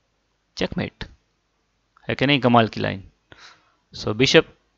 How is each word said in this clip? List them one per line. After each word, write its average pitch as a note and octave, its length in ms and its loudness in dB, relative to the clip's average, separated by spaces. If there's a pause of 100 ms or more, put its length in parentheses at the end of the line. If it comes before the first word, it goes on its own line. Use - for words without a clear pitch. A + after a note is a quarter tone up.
(560)
checkmate। - 500 -8 (1040)
है A#2 60 -2
कि C3 120 -2
नहीं C#3+ 140 2
कमाल A#2 280 4
की A2 120 -10
लाइन? G2+ 240 -6 (920)
So G#2+ 280 -6
bishop D#3 280 4 (280)